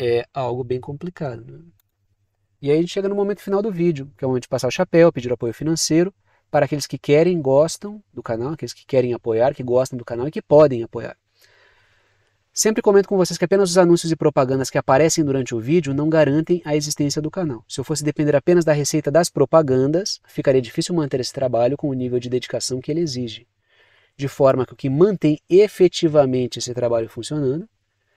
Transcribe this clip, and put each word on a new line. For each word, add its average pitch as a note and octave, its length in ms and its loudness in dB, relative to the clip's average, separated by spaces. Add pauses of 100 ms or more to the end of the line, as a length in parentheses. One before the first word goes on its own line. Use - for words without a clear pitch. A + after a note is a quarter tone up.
É A#2+ 320 0
algo B2+ 300 -4
bem B2 160 -4
complicado, C#3+ 680 -12
né? C#3 140 -20 (1040)
E C#3 100 -4
aí D#3 60 4
a E3 40 2
gente F3 120 -4
chega G3 160 -2
no G3+ 60 -4
momento G3+ 260 -2
final G3 200 -2
do A3 100 -4
vídeo, E3 460 -2
que - 60 -10
é C3+ 40 -2
o - 20 0
momento B2+ 140 -2
de - 60 -16
passar B2+ 180 -2
o A#2+ 40 -2
chapéu, E3+ 400 4
pedir B2 200 -6
apoio A#2 220 -4
financeiro D#3+ 600 0 (360)
para C#3+ 160 2
aqueles C#3+ 220 -6
que C#3+ 100 -10
querem, E3 440 2
gostam D#3+ 600 0 (120)
do - 100 -14
canal, B2 300 -6
aqueles B2 200 -12
que - 120 -20
querem B2 280 0
apoiar, A#2 400 0
que C3 100 -10
gostam B2+ 340 0
do A#2 80 -12
canal A#2+ 220 -6
e D#3 40 -8
que A3 100 -10
podem C#3+ 420 4
apoiar. A2+ 340 -12 (1300)
Sempre A3 300 -2
comento G3+ 260 4
com G3+ 80 -2
vocês F3 220 0
que F3+ 80 -2
apenas G3 240 2
os F3 80 0
anúncios E3+ 340 4
e D#3+ 40 -2
propagandas C3+ 540 0
que - 80 -2
aparecem D3 460 2
durante C3 320 -2
o A2+ 40 -2
vídeo C#3 340 0
não D3 160 -2
garantem D#3+ 560 2
a D3+ 100 -2
existência D3 460 -4
do D3+ 100 -6
canal. D3 340 -6
Se - 140 -14
eu C3 60 -4
fosse D3 180 -6
depender D3 320 0
apenas F3 300 2
da D#3 80 2
receita D3 360 -2
das E3 200 2
propagandas, D3 960 2
ficaria C3+ 340 0
difícil E3 320 -6
manter C#3+ 280 -2
esse - 100 -8
trabalho B2 460 0
com D3+ 120 -4
o C3+ 40 -4
nível B2 260 -2
de B2 100 -10
dedicação B2+ 520 -6
que D3+ 100 -8
ele D#3+ 80 -2
exige. B2 480 -6 (680)
De C#3 100 -6
forma C3 380 2
que - 80 -18
o - 20 -20
que C#3 140 -6
mantém D#3 500 2 (100)
efetivamente D3 1120 2
esse B2 140 -8
trabalho A#2 340 -2
funcionando C#3+ 600 -6 (480)